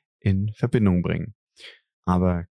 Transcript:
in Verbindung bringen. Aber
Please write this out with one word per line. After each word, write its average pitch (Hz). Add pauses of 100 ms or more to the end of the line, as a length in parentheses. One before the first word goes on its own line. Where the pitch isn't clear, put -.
(200)
in 101
Verbindung 104
bringen. 82 (720)
Aber 90